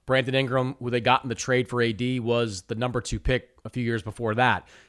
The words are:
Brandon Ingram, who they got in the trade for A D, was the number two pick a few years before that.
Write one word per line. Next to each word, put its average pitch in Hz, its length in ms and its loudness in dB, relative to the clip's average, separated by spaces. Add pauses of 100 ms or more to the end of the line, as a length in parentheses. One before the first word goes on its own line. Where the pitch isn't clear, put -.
Brandon 131 280 2
Ingram, 131 440 0
who 123 120 -6
they 120 100 0
got 120 220 4
in 135 60 -8
the 117 60 -4
trade 123 340 0
for 123 140 0
A 117 100 2
D, 123 280 -2
was 113 420 0
the - 120 -8
number 123 260 -2
two 110 200 -6
pick - 300 -2 (140)
a - 60 -12
few 127 140 -4
years 117 180 0
before 110 340 -4
that. 117 300 2 (220)